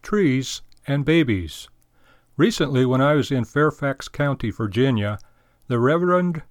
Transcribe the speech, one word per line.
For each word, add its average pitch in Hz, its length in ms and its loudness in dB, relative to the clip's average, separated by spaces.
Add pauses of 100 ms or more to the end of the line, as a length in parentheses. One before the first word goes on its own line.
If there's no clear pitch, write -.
Trees 135 580 0 (240)
and 139 180 -2
Babies. 123 640 0 (680)
Recently, 143 480 2
when 127 160 2
I 147 140 4
was 143 160 0
in 127 120 0
Fairfax 143 640 -2
County, 139 440 -4
Virginia, 104 680 -2 (500)
the 123 120 0
Reverend 175 720 2